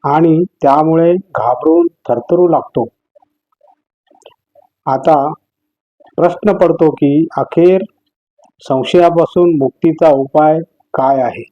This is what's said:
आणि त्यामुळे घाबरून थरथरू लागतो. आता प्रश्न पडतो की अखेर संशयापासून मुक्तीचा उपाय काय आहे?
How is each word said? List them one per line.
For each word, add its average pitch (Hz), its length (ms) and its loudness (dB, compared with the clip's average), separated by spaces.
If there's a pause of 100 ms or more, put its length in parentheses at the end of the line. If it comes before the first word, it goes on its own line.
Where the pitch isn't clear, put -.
आणि 160 400 2 (180)
त्यामुळे 160 520 2
घाबरून 160 760 -2
थरथरू 170 600 -2
लागतो. 143 400 -2 (2000)
आता 143 480 0 (840)
प्रश्न 175 400 0
पडतो 165 340 2
की 147 360 0 (100)
अखेर 175 440 2 (800)
संशयापासून 170 1000 0
मुक्तीचा 160 520 0
उपाय 151 500 0 (340)
काय 135 280 0
आहे? 117 300 -6